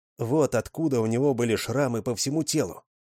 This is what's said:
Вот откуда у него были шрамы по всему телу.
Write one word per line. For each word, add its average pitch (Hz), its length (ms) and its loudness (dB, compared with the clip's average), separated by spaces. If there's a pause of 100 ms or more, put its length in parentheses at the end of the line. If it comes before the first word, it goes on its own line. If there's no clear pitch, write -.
(180)
Вот 123 380 2
откуда 131 460 0
у 110 40 0
него 127 280 2
были 117 220 2
шрамы 117 460 0
по 143 140 -4
всему 147 280 -2
телу. 131 400 -2 (220)